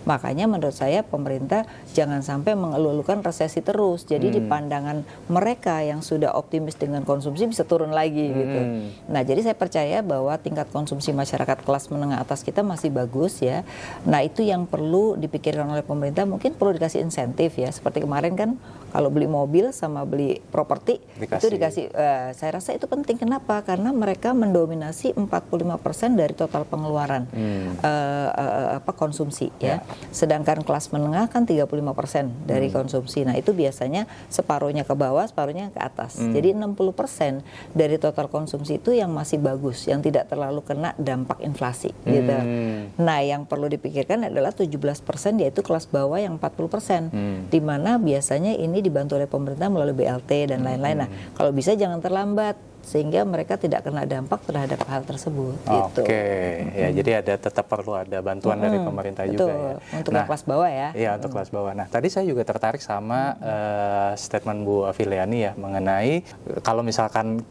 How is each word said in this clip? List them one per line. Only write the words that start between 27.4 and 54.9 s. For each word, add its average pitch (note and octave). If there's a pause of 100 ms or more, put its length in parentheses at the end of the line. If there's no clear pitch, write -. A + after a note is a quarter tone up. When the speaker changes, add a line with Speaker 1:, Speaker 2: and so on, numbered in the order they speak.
Speaker 1:
eh, C#3+
eh, C3+ (120)
apa, -
konsumsi D3
ya. C3+
Speaker 2:
Ya. - (240)
Speaker 1:
Sedangkan D3+
kelas D3
menengah D#3
kan A#3
tiga D3
puluh D3
lima C3+
persen C#3 (160)
dari C3+
Speaker 2:
Hmm. C3+
Speaker 1:
konsumsi. C3+
Nah, B2+
itu C#3+
biasanya D#3 (160)
separuhnya D3
ke C#3
bawah, C#3
separuhnya D#3+
ke -
atas. -
Speaker 2:
Hmm. A#2
Speaker 1:
Jadi F3+
enam G#3
puluh F#3+
persen C#3+ (320)
dari D3+
total D3+
konsumsi D3
itu -
yang G#3
masih D3+
bagus, C3+
yang C#3+
tidak D3
terlalu C#3+
kena D3
dampak C3
inflasi C3 (160)
gitu. B2+
Speaker 2:
Hmm. A2+
Speaker 1:
Nah, D#3+
yang C#3+
perlu D3
dipikirkan D3+
adalah C#3+
tujuh D3+
belas C#3+
persen -
yaitu C3+
kelas D#3+
bawah C#3
yang F#3
empat -
puluh F3
persen. F3
Speaker 2:
Hmm. G2+
Speaker 1:
Di E3
mana D3+
biasanya D3+
ini E3+
dibantu C#3+
oleh C#3+
pemerintah C#3
melalui D3
B C3
L B2+
T D3
dan C3
lain-lain. C3+
Nah, -
Speaker 2:
Hmm. -
Speaker 1:
kalau C#3+
bisa C#3
jangan F3
terlambat G3+ (220)
sehingga D#3
mereka F3
tidak D#3+
kena C#3+
dampak C#3
terhadap C3+
hal C3+